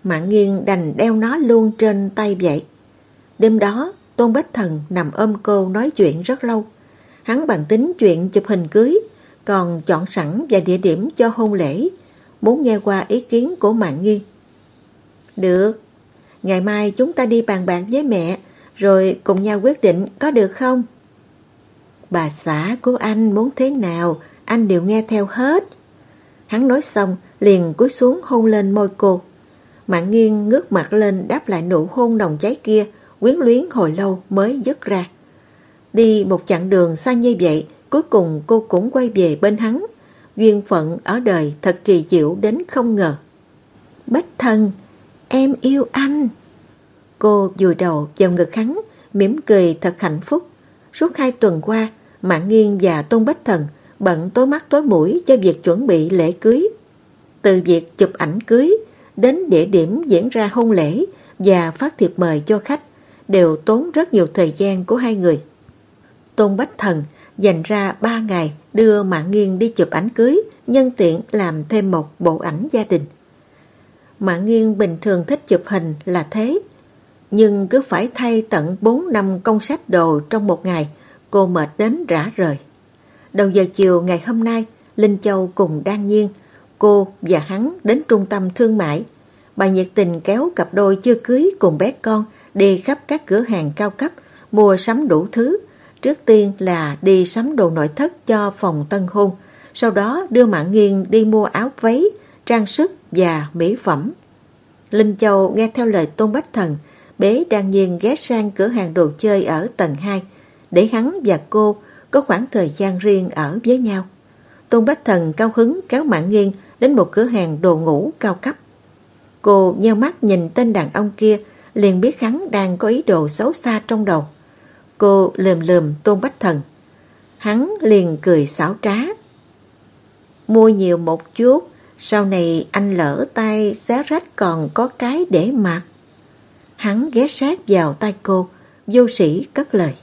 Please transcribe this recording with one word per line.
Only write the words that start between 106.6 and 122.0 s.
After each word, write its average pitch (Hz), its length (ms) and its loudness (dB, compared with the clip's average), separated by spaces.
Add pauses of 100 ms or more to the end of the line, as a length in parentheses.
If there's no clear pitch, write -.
bế 220 320 2
Đan 196 220 0
Nhiên 185 300 0
ghé 240 140 0
sang 220 360 -4
cửa 196 160 -2
hàng 196 260 -4
đồ 165 240 2
chơi 202 260 0
ở 165 240 -4 (100)
tầng 156 180 -2
hai, 190 280 -6 (480)
để 190 200 4
hắn 262 340 -2
và 170 140 2 (100)
cô 214 260 2 (360)
có 277 100 2
khoảng 233 300 -2
thời 180 180 0
gian 185 280 -4
riêng 190 320 0
ở 156 360 -4
với 247 120 4
nhau. 202 280 -4 (640)
Tôn 226 160 4
Bách 294 200 -2
Thần 170 280 0
cao 220 220 -2
hứng 240 240 2 (100)
kéo 269 140 0
Mạng 185 260 0
Nghiên 202 220 2 (280)
đến 269 160 2
một 190 160 2
cửa 214 120 2
hàng 175 380 -2
đồ 175 160 2
ngủ 165 420 -2
cao 196 140 -2
cấp. 262 220 -8 (840)
Cô 196 380 4
nheo 220 160 4
mắt 269 280 -2
nhìn 180 260 2
tên 233 240 0
đàn 170 200 -2
ông 208 240 -2
kia, 214 220 2 (340)
liền 196 280 2